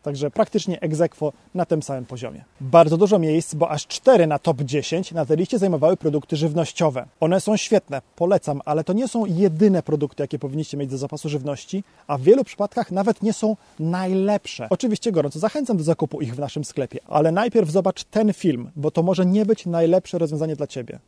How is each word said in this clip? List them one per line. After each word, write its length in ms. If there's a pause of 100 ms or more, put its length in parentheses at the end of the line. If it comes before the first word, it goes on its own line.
Także 280
praktycznie 500
ex 200
aequo 320 (220)
na 120
tym 160
samym 240
poziomie. 380 (160)
Bardzo 360
dużo 220
miejsc, 360
bo 160
aż 160
cztery 400
na 120
top 240
dziesięć 500
na 140
tej 100
liście 220
zajmowały 380
produkty 400
żywnościowe. 720 (140)
One 200
są 160
świetne, 460 (140)
polecam, 480
ale 200
to 80
nie 160
są 180
jedyne 560
produkty, 400
jakie 160
powinniście 380
mieć 140
do 80
zapasu 300
żywności, 560 (220)
a 120
w 40
wielu 220
przypadkach 460
nawet 320
nie 100
są 240 (220)
najlepsze. 920
Oczywiście 420
gorąco 260
zachęcam 380
do 80
zakupu 360
ich 140
w 40
naszym 260
sklepie, 340 (100)
ale 240
najpierw 380
zobacz 340
ten 280
film, 440
bo 140
to 120
może 240
nie 200
być 200
najlepsze 520
rozwiązanie 380
dla 100
ciebie. 420